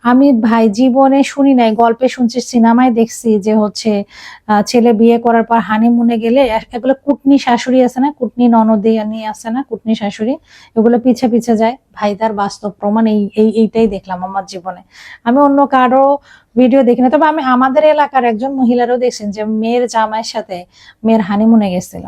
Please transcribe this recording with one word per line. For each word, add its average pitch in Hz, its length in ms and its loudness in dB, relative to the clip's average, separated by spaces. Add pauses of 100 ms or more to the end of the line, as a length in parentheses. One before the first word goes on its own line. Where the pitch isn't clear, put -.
আমি 254 240 4 (120)
ভাই 226 300 2
জীবনে 262 540 2
শুনি 277 300 0
নাই, 233 200 2
গল্পে 233 340 0
শুনছি, 247 320 -2
সিনেমায় 233 520 2
দেখছি 226 380 -2 (100)
যে 214 160 -2
হচ্ছে, 214 360 -2 (540)
আহ, 214 200 0
ছেলে 240 260 2
বিয়ে 233 260 4
করার 233 260 0
পর 233 160 0
হানিমুনে 233 580 0
গেলে 233 280 0
এ-, 220 260 -4
এগুলো 254 300 -2
কুটনি 277 360 0
শাশুড়ি 240 440 0
আছে 247 180 -2
না, 220 160 0
কুটনি 240 320 -4
ননদিয়ানি 220 800 0
আছে 214 240 -12
না, 247 160 -4
কুটনি 220 280 -4
শাশুড়ি, 220 400 -6 (420)
এগুলো 233 220 2
পিছে 240 300 0
পিছে 226 280 0
যায়। 226 180 0 (200)
ভাই, 208 220 -4
তার 220 180 -4
বাস্তব 202 440 -6
প্রমাণ 214 280 0
এই, 214 140 0 (160)
এই, 214 120 4 (100)
এইটাই 226 300 0
দেখলাম 190 360 -8
আমার 190 220 -8
জীবনে। 185 360 -14 (420)
আমি 240 160 0
অন্য 277 260 4
কারো 262 380 2 (520)
ভিডিও 254 260 4
দেখি 240 200 2
না, 254 80 2
তবে 311 160 2
আমি 311 200 -2
আমাদের 262 380 0
এলাকার 285 400 2
একজন 240 300 -2
মহিলারও 247 440 0
দেখছেন 240 320 -4
যে 214 120 -8 (160)
মেয়ের 233 300 -2
জামাইয়ের 220 420 -4
সাথে 208 260 -10 (460)
মেয়ের 220 200 2
হানিমুনে 208 480 2
গেছিল 180 380 -8